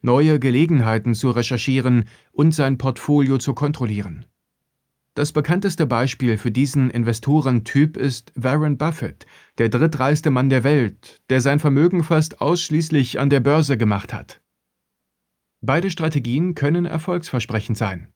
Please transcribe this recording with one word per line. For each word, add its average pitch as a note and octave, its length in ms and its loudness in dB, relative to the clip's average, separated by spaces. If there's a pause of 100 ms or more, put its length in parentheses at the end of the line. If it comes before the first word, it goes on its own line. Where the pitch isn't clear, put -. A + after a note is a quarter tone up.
neue C#3+ 380 2
Gelegenheiten B2 720 2
zu B2 160 0
recherchieren B2 760 0 (260)
und D#3 200 2
sein C#3 240 0
Portfolio C3+ 640 0
zu C3 160 -4
kontrollieren. G#2+ 680 -6 (920)
Das D3 180 -4
bekannteste F3 540 -2
Beispiel A#2+ 520 0
für A#2+ 120 -4
diesen C3 380 0
Investorentyp C3 1080 0
ist B2+ 400 -6
Warren C#3 420 0
Buffett, D3 480 -6 (320)
der A#2 100 4
drittreichste D3 640 2
Mann C3 180 2
der C3 160 2
Welt, C3+ 560 0 (100)
der C3 100 4
sein C#3 180 2
Vermögen D#3 460 2
fast D#3 360 0
ausschließlich D#3+ 760 0
an C#3 100 0
der C#3 120 4
Börse C#3 360 2
gemacht G#2+ 360 -2
hat. - 280 -14 (1200)
Beide D#3+ 300 0
Strategien D#3 640 -2
können E3 320 0
erfolgsversprechend C#3 880 -4
sein. F#2+ 400 -6